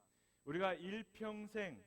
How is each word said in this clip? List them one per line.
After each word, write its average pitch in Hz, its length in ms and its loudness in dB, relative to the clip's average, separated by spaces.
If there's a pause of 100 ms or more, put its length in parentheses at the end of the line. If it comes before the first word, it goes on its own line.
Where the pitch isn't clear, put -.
(440)
우리가 180 320 4
일평생 208 1120 -4